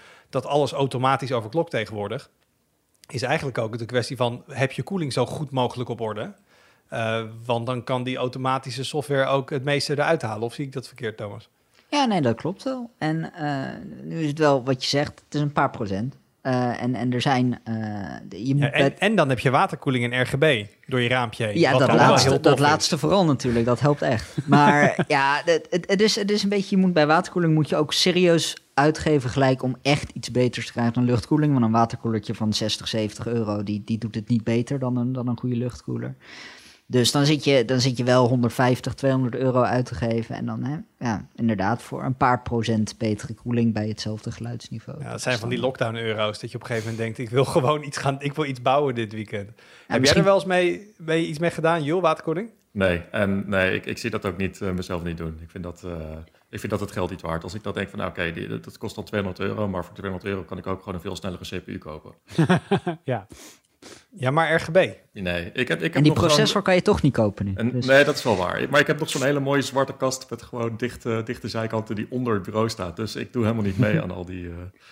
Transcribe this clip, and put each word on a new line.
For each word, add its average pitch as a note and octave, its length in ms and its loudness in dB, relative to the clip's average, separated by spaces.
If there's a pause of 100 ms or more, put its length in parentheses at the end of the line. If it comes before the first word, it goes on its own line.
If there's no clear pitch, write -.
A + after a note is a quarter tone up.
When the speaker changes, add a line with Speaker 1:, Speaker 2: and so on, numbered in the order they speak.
(300)
Speaker 1:
dat C3 160 -4
alles C#3+ 260 0
automatisch C3 600 0
overklokt B2+ 400 -2
tegenwoordig, G#2 580 -6 (800)
is A#2 140 -8
eigenlijk C3 360 -2
ook A2 140 -4
het A2+ 100 -8
een A2+ 60 -8
kwestie A#2+ 300 -2
van, A#2+ 300 -2
heb - 240 -2
je - 120 -8
koeling E3 300 -4
zo B2+ 120 2
goed C3 260 -8
mogelijk B2 380 -2
op A#2 120 -6
orde? A2 320 -8 (540)
Eh, A2+ 340 -2 (240)
want A#2 200 0
dan B2 180 -4
kan B2 200 -2
die B2+ 140 -4
automatische C3 680 -2
software C#3 420 0
ook C3+ 240 0
het C#3 140 -4
meeste C#3+ 300 0
eruit D3+ 280 2
halen. A2 220 -4
Of A#2 100 -6
zie D3 120 -6
ik C3+ 80 -12
dat B2+ 140 -8
verkeerd, G#2+ 300 -8
Thomas? G2+ 320 -12 (380)
Speaker 2:
Ja, D4 180 0
nee, G3+ 160 2
dat A2+ 140 4
klopt - 280 -6
wel. B3+ 340 -6
En, D#3+ 360 -4
eh, D3+ 140 -6 (560)
nu D#3+ 160 -8
is D#3 80 0
het D3 120 -4
wel C#3 240 6
wat C3 200 -2
je - 60 -4
zegt, C#3 360 -2
het - 100 -20
is D3 60 0
een D3 100 0
paar C#3+ 180 2
procent. G#2+ 460 -6 (260)
Eh, B2 400 -2
en, B2 140 -2
en B2 180 -2
er B2 80 -2
zijn, B2+ 420 2
eh, A2+ 100 -6 (560)
de, G2 180 -8
je C3+ 80 2
moet C#3+ 80 4
Speaker 1:
Ja, B2+ 80 0
en, D3 100 2
Speaker 2:
bij C3+ 160 2
Speaker 1:
en G#3+ 180 2
dan D#3 140 4
heb B2+ 100 0
je C3+ 100 2
waterkoeling B2+ 640 0
en B2+ 80 2
R B2 60 4
G C#3+ 100 -4
B D3 80 4 (420)
door B2+ 140 0
je A#2+ 60 2
raampje A#2+ 380 0
heen. G#2+ 140 -2
Speaker 2:
Ja, D3+ 120 6
Speaker 1:
Wat B2+ 80 6
Speaker 2:
dat C3 100 6
Speaker 1:
dan A2+ 80 6
wel A#2 100 8
Speaker 2:
laatste, C3+ 220 6
Speaker 1:
heel C#3 100 4
tof D#3 120 6
Speaker 2:
dat C3+ 80 4
Speaker 1:
is. C#3+ 60 4
Speaker 2:
laatste D3+ 320 2
vooral E3 280 4
natuurlijk, A#2+ 400 2
dat A#2+ 140 2
helpt D3 220 2
echt. C3+ 360 -2 (100)
Maar C#3+ 560 6
<laughs> - 40 -2
ja, C#3+ 380 2
het, D#3+ 240 2
het, F3 200 -2
het G3 120 4
is, G#3+ 140 4
het G3+ 160 -2
is G#3 120 0
een G3 60 0
beetje, G3+ 260 0
je F#3+ 60 6
moet F#3 120 4
bij D3+ 140 6
waterkoeling E3+ 460 2
moet D#3 160 4
je - 60 0
ook D#3 180 0
serieus E3+ 640 4 (160)
uitgeven D3 560 2
gelijk C3 340 2
om B2+ 180 -2
echt D3 280 2
iets - 220 -12
beters B2 340 0
te - 60 -12
krijgen A#2 220 0
dan B2 120 2
luchtkoeling. D3 480 2
Want B2 120 4
een A2 60 2
waterkoelertje A#2 640 0
van G#2+ 180 0
zestig, - 340 -2
zeventig A2 400 -4
euro, G#2+ 360 -2
die, G#2 220 -4
die A2+ 120 -2
doet A2 180 -6
het A2 120 -6
niet A#2 160 2
beter A#2+ 360 0
dan B2 180 -2
een, B2 160 -2
dan B2 140 -4
een A#2+ 120 -2
goede B2 160 -2
luchtkoeler. A#2+ 600 -6 (720)
Dus A#2+ 240 4
dan C#3+ 140 4
zit D3 180 2
je, C3+ 220 6
dan C3 140 2
zit B2 180 0
je B2+ 60 -2
wel B2+ 240 6
honderdvijftig, B2 640 2
tweehonderd C3 420 0
euro B2+ 260 2
uit B2 240 2
te B2 100 -10
geven A#2 400 -2
en - 100 -8
dan, A#2 180 -6
hè, C#3+ 140 -6 (220)
ja, A2+ 360 -4
inderdaad A2 460 0
voor - 220 -10
een C3+ 140 -2
paar B2 240 2
procent A2 560 -2
betere A2 360 -4
koeling A#2 400 0
bij G#2+ 140 -2
hetzelfde G#2+ 440 -8
geluidsniveau. A#2+ 640 -12
Speaker 1:
Ja, D3 60 -12
dat A#2 100 -10
Speaker 2:
Dat A2 80 -8
Speaker 1:
zijn B2+ 120 0
Speaker 2:
is A#2 60 -2
Speaker 1:
van A#2 100 -6
die B2 100 -2
Speaker 2:
dan B2 80 0
Speaker 1:
lockdown-euro's, A2+ 720 -2
dat B2 120 -10
je - 40 -14
op A#2 60 -8
een - 60 -16
gegeven A2+ 240 -4
moment A2+ 120 -6 (120)
denkt, A#2+ 140 -8
"Ik A#2 60 -4
wil C3+ 100 4
gewoon D3+ 380 2
iets C#3+ 140 -10
gaan, C3+ 240 0
ik C#3+ 120 -4
wil D#3 120 -2
iets C3 160 -6
bouwen C3+ 340 2
dit A2 180 -4
weekend." G#2 340 -8
Heb A2 80 -20 (320)
jij - 120 2
Speaker 2:
misschien C#3+ 220 6
Speaker 1:
er F#3+ 60 6
wel G3 80 6
eens F#3+ 100 0
mee, F3+ 520 0
mee, E3 300 0
iets D3+ 120 -8
mee E3+ 120 2
gedaan, D#3+ 320 0
Jules, D#3+ 180 0
waterkoeling? E3 480 0 (220)
Speaker 3:
Nee, F#2 300 2 (100)
en G2 380 0
nee, F#2+ 260 2
ik, G#2 100 -4
ik G#2+ 120 -6
zie A#2 120 -6
dat G#2+ 160 -6
ook F2+ 120 -4
niet, F#2+ 240 -4
eh, G2 100 -4
mezelf F2+ 320 -4
niet E2+ 140 -6
doen. E2 240 -8
Ik E2 100 -18
vind F#2 120 -12
dat, F2 200 -12
eh, F2+ 80 -10 (580)
ik A2+ 100 -10
vind G#2 120 -6
dat G#2 100 0
het G2+ 100 -6
geld F2+ 180 -4
niet F#2 120 -10
waard. E2 220 -4
Als - 100 -10
ik G#2+ 100 -10
dan G2 100 -8
denk G2 160 -6
van, - 100 -12
"Nou, F#2 120 -4
oké, E2+ 200 -4
die, F#2+ 160 -8
dat, A2 160 -8
dat - 140 -18
kost G#2+ 200 -10
al G#2+ 60 -10
tweehonderd G2 440 -4
euro, G#2+ 200 -4
maar F2+ 180 -4
voor - 100 -20
tweehonderd F#2+ 340 -8
euro F#2+ 140 -4
kan F#2 140 -12
ik F#2 100 -10
ook F#2+ 120 -4
gewoon G2 160 -10
een E2+ 60 -8
veel F#2 140 -8
snellere F2+ 440 -8
C - 40 -14
P - 40 -18
U G2+ 100 -10
kopen." D#2 340 -14 (240)
Speaker 4:
<laughs> E3 680 0
Ja. A2+ 240 -6 (920)
Speaker 1:
Ja, C3 140 0
maar D#3 240 2
R D#3+ 40 2
G D#3+ 120 -6
B. E3+ 60 4 (340)
Speaker 3:
Nee, F2 420 -4
ik B2+ 140 -2
heb, E3 100 -2
ik E3 60 -6
heb E3 120 -2
Speaker 2:
En C3+ 80 4
die D3+ 80 6
Speaker 3:
nog D3+ 80 2
zo'n F3 80 4
Speaker 2:
processor G3 340 4
kan F#3 140 4
je F3+ 60 4
toch G3+ 200 2
niet C#3 120 4
kopen G#2 320 0
nu, G2 100 -2
Speaker 3:
En, A2+ 160 0
Speaker 2:
dus B2 140 -2
Speaker 3:
nee, C3+ 180 8
dat D3 120 2
is - 80 -8
wel A2 140 2
waar. F2+ 320 -2
Maar D3 100 4
ik C#3+ 80 4
heb D3+ 120 0
nog D#3 100 -4
zo'n C3+ 140 -2
hele C#3+ 160 2
mooie C#3 220 2
zwarte C3 320 0
kast - 360 -4
met A#2 120 -10
gewoon A#2 360 -6
dichte, A#2 480 -4
dichte A#2+ 220 -8
zijkanten A2+ 480 -4
die G#2+ 140 -6
onder B2 240 -2
het G2 100 -2
bureau A2 260 0
staat. F2+ 260 -6
Dus A2 200 -8
ik A#2+ 180 -10
doe B2 100 0
helemaal A2 220 0
niet F#2+ 120 0
mee G#2 220 2
Speaker 2:
<laughs> - 20 -2
Speaker 3:
aan F#2 100 -6
al F2+ 140 -8
die, F2+ 240 -10
eh, F2 40 -12 (380)